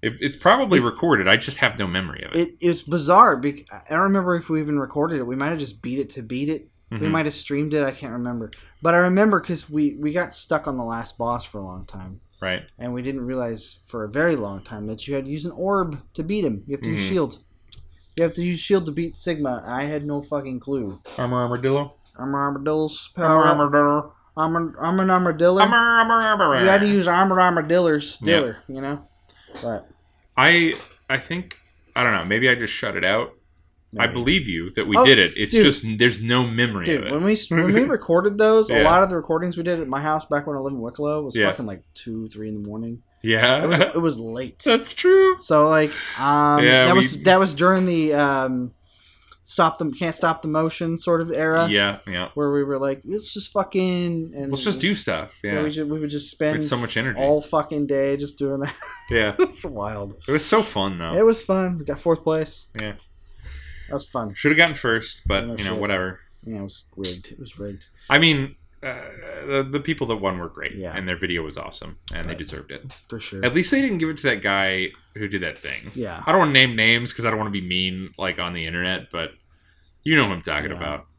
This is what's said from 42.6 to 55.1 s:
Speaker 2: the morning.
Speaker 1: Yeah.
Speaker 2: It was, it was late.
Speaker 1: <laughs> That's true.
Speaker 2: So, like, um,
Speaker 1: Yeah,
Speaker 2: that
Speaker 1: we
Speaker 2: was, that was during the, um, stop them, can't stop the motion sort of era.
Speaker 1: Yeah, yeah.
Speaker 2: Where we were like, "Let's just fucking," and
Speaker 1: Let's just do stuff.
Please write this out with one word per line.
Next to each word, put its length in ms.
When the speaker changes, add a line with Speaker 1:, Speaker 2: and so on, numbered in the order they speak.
Speaker 2:
the 60
morning. 360
Speaker 1:
Yeah. 420
Speaker 2:
It 40
was, 120
it 220
was 180
late. 400
Speaker 1:
<laughs> 60
That's 280
true. 460
Speaker 2:
So, 300
like, 220
um, 440
Speaker 1:
Yeah, 240
Speaker 2:
that 60
Speaker 1:
we 60
Speaker 2:
was, 240
that 160
was 140
during 320
the, 280
um, 600
stop 340
them, 160
can't 220
stop 260
the 60
motion 500
sort 240
of 100
era. 380
Speaker 1:
Yeah, 380
yeah. 260
Speaker 2:
Where 180
we 120
were 160
like, 260
"Let's 280
just 200
fucking," 840
and 160
Speaker 1:
Let's 120
just 160
do 160
stuff. 340